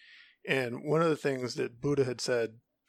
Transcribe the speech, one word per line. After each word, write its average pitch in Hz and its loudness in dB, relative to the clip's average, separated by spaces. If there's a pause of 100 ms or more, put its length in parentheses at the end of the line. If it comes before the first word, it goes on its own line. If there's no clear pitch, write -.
(460)
And 131 0
one 151 2
of 170 4
the 147 2
things 127 -2
that 127 -4
Buddha 143 2
had 127 -4
said 117 -2 (280)